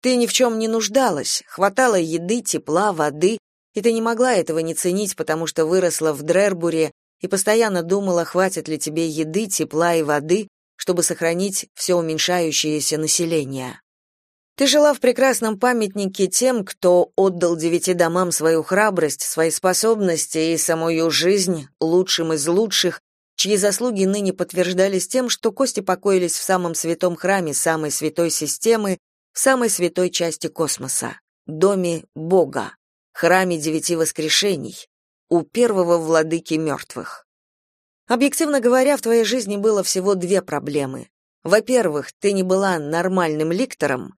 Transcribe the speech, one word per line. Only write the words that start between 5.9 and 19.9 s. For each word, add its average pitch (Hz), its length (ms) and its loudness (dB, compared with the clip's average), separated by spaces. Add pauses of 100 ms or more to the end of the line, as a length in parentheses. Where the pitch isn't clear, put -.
в 139 80 -8
Дрербуре 165 720 2 (280)
и 180 80 -8
постоянно 202 540 2
думала, 175 440 0
хватит 180 420 -2
ли 156 100 -4
тебе 160 300 -2
еды, 160 400 -2
тепла 170 480 0
и 160 80 2
воды, 151 460 0 (260)
чтобы 175 260 -2
сохранить 175 720 -2
все - 240 0
уменьшающееся 156 1000 -2
население. 151 840 -2 (760)
Ты 277 100 4
жила 294 260 4
в - 80 -6
прекрасном 247 580 0
памятнике 202 680 0
тем, 247 360 0
кто 180 540 2
отдал 175 400 2
девяти 170 360 0
домам 175 380 2
свою 160 320 2
храбрость, 185 580 0
свои 160 300 0
способности 175 1000 0